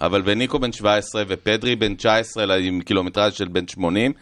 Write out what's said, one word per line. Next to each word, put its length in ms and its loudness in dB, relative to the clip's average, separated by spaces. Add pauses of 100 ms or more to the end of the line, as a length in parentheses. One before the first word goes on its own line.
אבל 220 2
וניקו 340 0
בן 140 -2
שבע 240 2
עשרה, 320 -2
ופדרי 480 0
בן 180 0
תשע 220 2
עשרה, 300 -2
לה-, 100 2
עם 240 0
קילומטראז' 540 0
של 140 -4
בן 200 -2
שמונים, 540 0